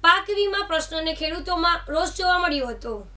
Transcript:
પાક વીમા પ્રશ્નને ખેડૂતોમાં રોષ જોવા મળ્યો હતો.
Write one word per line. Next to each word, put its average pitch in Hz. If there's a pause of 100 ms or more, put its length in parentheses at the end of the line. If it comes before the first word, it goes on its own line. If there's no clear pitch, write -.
પાક 370
વીમા 403
પ્રશ્નને 320
ખેડૂતોમાં 330
રોષ 320
જોવા 359
મળ્યો 285
હતો. 220